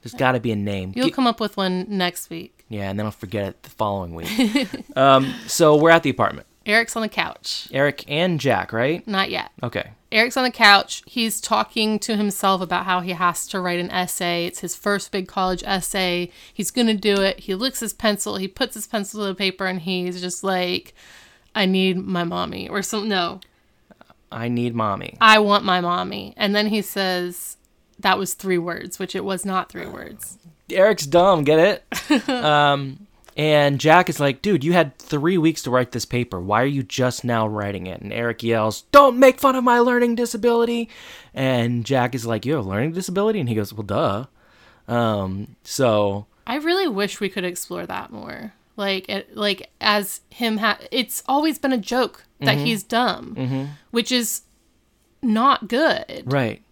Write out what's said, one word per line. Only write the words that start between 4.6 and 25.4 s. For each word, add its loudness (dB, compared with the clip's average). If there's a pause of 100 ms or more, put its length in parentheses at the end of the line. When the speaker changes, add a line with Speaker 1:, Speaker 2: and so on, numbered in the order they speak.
Speaker 2:
<laughs> -12
Speaker 1:
Um, 6 (140)
so 6
we're 6
at 6
the 0
apartment. -2 (200)
Speaker 2:
Eric's 0
on -4
the -4
couch. -6
Speaker 1:
Eric 0
and 0
Jack, 0
right? -2
Speaker 2:
Not -2
yet. -8 (100)
Speaker 1:
Okay. -6 (220)
Speaker 2:
Eric's 2
on 0
the 0
couch. 4
He's -4
talking 0
to -2
himself 0
about -2
how 0
he -6
has -2
to -4
write -2
an -4
essay. -2
It's -10
his -8
first -2
big -4
college -2
essay. -2 (220)
He's -6
gonna 2
do 2
it. 0
He -4
licks -4
his -6
pencil. -2
He -4
puts -6
his -12
pencil -6
to -4
the -4
paper, -2
and -4
he's -4
just -8
like, -2 (640)
"I 2
need 2
my -2
mommy," -6
or -4
some, -4
no. -2 (880)
Speaker 1:
"I -6
need -2
mommy." -2
Speaker 2:
"I 6
want 2